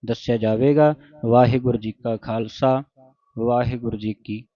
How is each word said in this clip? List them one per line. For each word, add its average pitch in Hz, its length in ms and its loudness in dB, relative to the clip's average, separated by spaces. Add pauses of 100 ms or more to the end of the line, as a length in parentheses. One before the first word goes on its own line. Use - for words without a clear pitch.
ਦੱਸਿਆ 117 340 -2
ਜਾਵੇਗਾ। 139 580 4 (300)
ਵਾਹਿਗੁਰੂ 123 540 4
ਜੀ 110 160 -6
ਕਾ 117 220 -6
ਖਾਲਸਾ, 117 680 -2 (540)
ਵਾਹਿਗੁਰੂ 120 600 -2
ਜੀ 107 180 -6
ਕੀ 110 300 -12 (120)